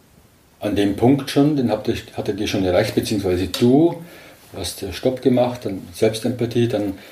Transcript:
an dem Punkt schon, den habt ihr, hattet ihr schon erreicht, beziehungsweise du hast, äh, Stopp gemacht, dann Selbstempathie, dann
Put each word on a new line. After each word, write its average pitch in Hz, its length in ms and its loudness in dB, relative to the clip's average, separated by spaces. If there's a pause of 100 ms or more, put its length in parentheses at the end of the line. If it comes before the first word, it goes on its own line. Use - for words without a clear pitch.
(600)
an 101 160 -4
dem 101 200 2
Punkt 139 360 2
schon, 147 240 2
den 120 160 0
habt 107 160 -2
ihr, 110 80 0 (180)
hattet 104 260 -4
ihr 104 80 -2
schon 104 180 -2
erreicht, 92 300 2
beziehungsweise 95 520 0
du 139 480 4 (600)
hast, - 280 -8
äh, - 100 -6
Stopp 131 280 -2
gemacht, 123 420 2
dann 95 300 -8
Selbstempathie, 113 760 0
dann 101 300 -4 (140)